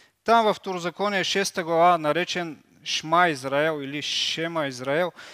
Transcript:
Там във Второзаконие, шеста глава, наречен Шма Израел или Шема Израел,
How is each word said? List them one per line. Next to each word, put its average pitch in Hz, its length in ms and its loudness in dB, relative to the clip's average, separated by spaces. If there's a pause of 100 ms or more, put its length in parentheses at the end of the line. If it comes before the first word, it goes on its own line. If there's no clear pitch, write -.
(240)
Там 226 200 4
във 208 120 2
Второзаконие, 185 680 -4
шеста 196 400 -2
глава, 170 340 6
наречен 160 640 -2 (220)
Шма 170 440 2
Израел 143 540 0
или 143 200 -8
Шема 165 640 -4
Израел, 139 460 -2 (220)